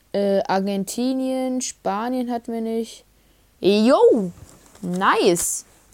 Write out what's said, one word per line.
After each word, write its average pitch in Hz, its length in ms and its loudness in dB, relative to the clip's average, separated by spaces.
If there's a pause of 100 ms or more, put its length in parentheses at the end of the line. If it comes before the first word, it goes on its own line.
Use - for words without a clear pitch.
(120)
äh, 196 320 2
Argentinien, 254 1160 -2
Spanien 240 720 -6
hatten 233 220 -6
wir 226 80 -6
nicht. 226 440 -6 (560)
Jo, 220 720 4 (500)
nice. 190 800 0 (300)